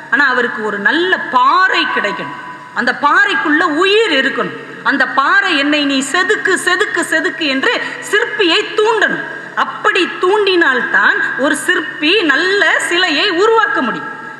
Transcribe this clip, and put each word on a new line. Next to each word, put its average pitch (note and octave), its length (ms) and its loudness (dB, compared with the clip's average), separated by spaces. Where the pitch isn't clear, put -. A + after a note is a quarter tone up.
ஆனா C#4 160 2
அவருக்கு B3 380 -2
ஒரு G3+ 140 -4
நல்ல D4+ 400 0
பாறை E4+ 680 2
கிடைக்கணும், F#3 520 -4
அந்த A#3+ 180 -2
பாறைக்குள்ள E4 600 2
உயிர் G4+ 380 4
இருக்கணும். B3 380 -2
அந்த C4 240 2
பாறை F#4 520 2
என்னை D4 260 2
நீ C#4 140 0
செதுக்கு, F#4+ 400 0
செதுக்கு, F4+ 380 0
செதுக்கு E4 400 -2
என்று C4+ 180 0
சிற்பியை G#4 600 0
தூண்டணும். G#4+ 500 0
அப்படி G4 480 -2
தூண்டினால்தான் F4 960 2
ஒரு D4 180 2
சிற்பி E4 540 -2
நல்ல F4 400 2
சிலையை F4 520 0
உருவாக்க G#4 520 2
முடியும். G3 280 -6